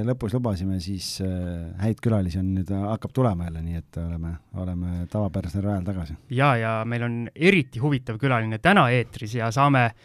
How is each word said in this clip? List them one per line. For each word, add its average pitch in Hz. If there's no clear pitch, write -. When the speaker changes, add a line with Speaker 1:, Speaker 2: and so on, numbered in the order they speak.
Speaker 1:
lõpus 120
lubasime, 95
siis, 92
äh, 90
häid 110
külalisi 95
on 92
nüüd, 92
äh, 95
hakkab 104
tulema 104
jälle, 82
nii 85
et -
oleme, 82
oleme 90
tavapärasel 98
rajal 98
tagasi. 85
Speaker 2:
Ja, 131
ja 113
meil 117
on 117
eriti 160
huvitav 131
külaline 110
täna 175
eetris 117
ja 113
saame 131